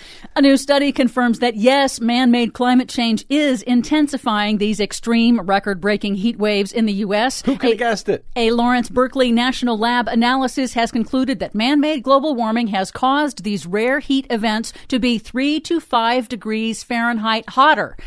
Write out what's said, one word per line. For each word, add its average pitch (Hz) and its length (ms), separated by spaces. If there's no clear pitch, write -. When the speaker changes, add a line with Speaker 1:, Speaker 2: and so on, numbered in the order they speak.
Speaker 1:
A 294 80
new 277 140
study 285 340
confirms 247 480
that, 240 160
yes, 262 460
man-made 240 520
climate 247 360
change 226 400
is 269 340
intensifying 240 960
these 208 220
extreme 233 600
record-breaking 196 760
heat 226 220
waves 202 340
in 226 140
the 202 80
U 196 200
S. 233 280
Speaker 2:
Who 269 140
could 240 140
have 226 40
Speaker 1:
A - 20
Speaker 2:
guessed 226 320
it? 180 160
Speaker 1:
A 233 160
Lawrence 240 380
Berkeley 254 420
National 240 480
Lab 240 300
analysis 247 680
has 233 160
concluded 254 480
that - 160
man-made 277 480
global 277 320
warming 226 340
has 190 220
caused 269 540
these 202 220
rare 226 340
heat 269 300
events 226 420
to 254 100
be 233 200
three 285 420
to 339 180
five 233 500
degrees 220 540
Fahrenheit 233 680
hotter 262 460